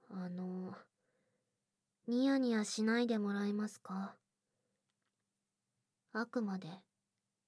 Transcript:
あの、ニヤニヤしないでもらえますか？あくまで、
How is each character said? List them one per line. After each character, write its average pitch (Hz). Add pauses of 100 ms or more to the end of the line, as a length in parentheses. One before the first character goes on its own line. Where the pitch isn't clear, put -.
あ 185
の、 185 (1300)
ニ 247
ヤ 277
ニ 254
ヤ 214
し 214
な 226
い 240
で 226
も 202
ら 202
え 208
ま 208
す -
か？ 190 (2000)
あ 220
く 233
ま 190
で、 190 (800)